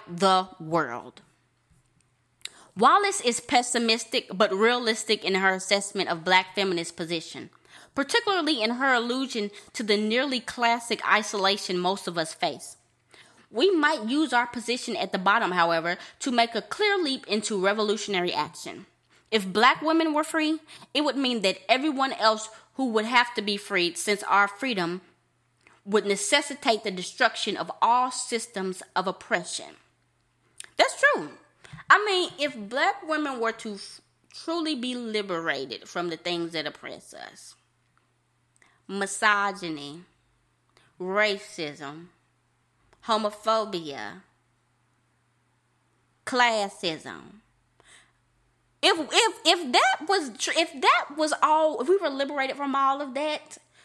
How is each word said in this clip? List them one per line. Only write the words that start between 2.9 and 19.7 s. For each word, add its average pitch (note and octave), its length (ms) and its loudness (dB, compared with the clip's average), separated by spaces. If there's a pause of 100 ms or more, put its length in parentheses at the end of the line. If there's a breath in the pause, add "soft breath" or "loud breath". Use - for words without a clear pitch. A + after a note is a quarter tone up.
is A#3 200 0
pessimistic A#3+ 920 0
but F#3+ 220 2
realistic A3+ 720 2
in F#3 100 0
her F#3+ 180 4
assessment F#3+ 560 -2
of E3 160 -4
Black F#3 300 4
feminist F#3 420 -2
position, D#3+ 540 -8 (440 loud breath)
particularly D#4 680 0
in A#3 80 0
her B3+ 240 2
allusion A#3+ 560 -2 (240 loud breath)
to - 80 -6
the G#3 160 2
nearly A#3+ 420 0
classic A#3 680 -2
isolation G3+ 720 0
most F#3 300 -2
of E3+ 80 -8
us E3 160 -4
face. - 440 -6 (760 soft breath)
We D4 200 4
might D4 380 2
use C#4 240 0
our A#3+ 140 2
position A#3+ 500 -6
at F3 160 -4
the G3 60 0
bottom, G3 320 2
however, E3+ 480 2 (220 loud breath)
to C#4 100 -4
make A#3 240 2
a G#3 80 -2
clear G4+ 340 0
leap C#4+ 300 -2
into G#3 340 -2
revolutionary G3+ 720 0
action. C#3 540 -6 (440 soft breath)
If F#3+ 220 -2
Black B3 300 4